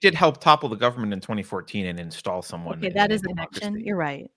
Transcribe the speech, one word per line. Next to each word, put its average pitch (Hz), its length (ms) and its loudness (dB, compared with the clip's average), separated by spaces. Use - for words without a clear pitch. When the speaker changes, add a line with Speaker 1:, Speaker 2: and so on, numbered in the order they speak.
Speaker 1:
did 185 140 6
help 160 260 4
topple 151 280 6
the 110 80 -4
government 120 360 0
in 95 80 -4
twenty 104 220 -6
fourteen 95 420 -6
and 87 140 -6
install 90 420 -6
someone 87 380 -10
Speaker 2:
Okay, 175 80 -4
Speaker 1:
in 180 80 -4
Speaker 2:
that 208 160 4
Speaker 1:
a - 20 2
Speaker 2:
is 208 80 0
a 190 60 -4
Speaker 1:
democracy. 170 320 -8
Speaker 2:
connection. 208 260 -6
You're 208 120 -4
right. 143 400 -6